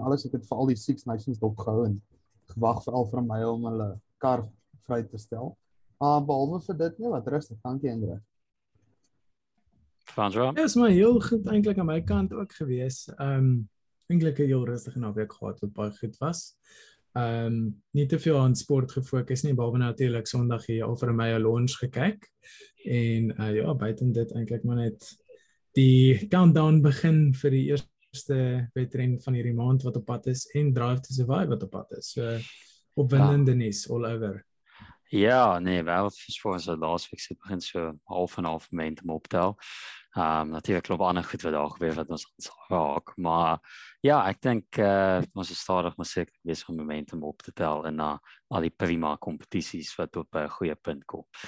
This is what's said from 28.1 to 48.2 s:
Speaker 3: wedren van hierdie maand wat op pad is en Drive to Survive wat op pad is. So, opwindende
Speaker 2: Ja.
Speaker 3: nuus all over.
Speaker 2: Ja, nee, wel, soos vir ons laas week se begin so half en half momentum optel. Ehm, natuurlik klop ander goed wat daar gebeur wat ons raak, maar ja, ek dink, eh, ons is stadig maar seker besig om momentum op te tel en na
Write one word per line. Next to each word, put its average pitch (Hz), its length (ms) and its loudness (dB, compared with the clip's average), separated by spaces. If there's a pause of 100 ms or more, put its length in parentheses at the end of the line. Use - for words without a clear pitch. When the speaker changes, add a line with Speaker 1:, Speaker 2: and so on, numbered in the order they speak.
Speaker 3:
wedren 123 480 0
van 131 120 -2
hierdie 120 200 0
maand 127 300 2
wat 120 120 -4
op 110 100 -4
pad 117 220 -6
is 131 260 -2
en 147 200 2
Drive 127 260 0
to 131 140 -10
Survive 131 340 0
wat 113 160 -2
op 95 60 -8
pad - 220 -12
is. - 200 -12
So, 117 260 -4 (560)
opwindende 139 580 4
Speaker 2:
Ja. 123 60 2
Speaker 3:
nuus 110 320 -4
all 117 160 -2
over. 113 400 -6 (640)
Speaker 2:
Ja, 110 500 4
nee, 90 240 0
wel, 90 260 0
soos - 300 -12
vir 104 120 -4
ons 87 140 -6
laas 82 440 -4
week - 100 -16
se - 160 -12
begin 95 260 -8
so 80 440 -8
half 90 320 -4
en 92 80 -4
half 80 260 -6
momentum 80 380 -6
optel. 87 480 -2 (580)
Ehm, 80 340 -2
natuurlik 82 340 -2
klop 87 180 -4
ander 90 220 0
goed - 180 -10
wat 80 120 -4
daar 73 160 -2
gebeur 80 260 -4
wat 80 140 -6
ons 85 160 -10 (440)
raak, 78 480 -2
maar 82 420 0 (420)
ja, 139 260 4
ek 98 140 -4
dink, 117 360 -2
eh, 98 440 4 (120)
ons 92 180 -8
is 82 80 -12
stadig 87 380 -2
maar 82 80 -8
seker - 280 -6 (100)
besig 82 260 -8
om 85 60 -8
momentum 76 480 -8
op 76 180 -10
te - 100 -18
tel 78 340 -4
en 78 100 -6
na 76 240 -4 (300)